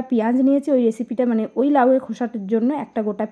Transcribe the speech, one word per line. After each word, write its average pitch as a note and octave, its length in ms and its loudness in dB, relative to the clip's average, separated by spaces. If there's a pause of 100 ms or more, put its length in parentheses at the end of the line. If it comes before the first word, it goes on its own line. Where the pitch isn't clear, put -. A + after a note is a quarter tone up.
পেঁয়াজ A#3 260 0 (120)
নিয়েছি C#4 280 0
ওই B3+ 120 4
রেসিপিটা, A3+ 440 -2
মানে A3 120 0 (160)
ওই C4+ 160 2
লাউয়ের C4 300 4
খোসাটার A3+ 480 -8
জন্য A3+ 160 0 (160)
একটা - 220 -8
গোটা G#3 240 -4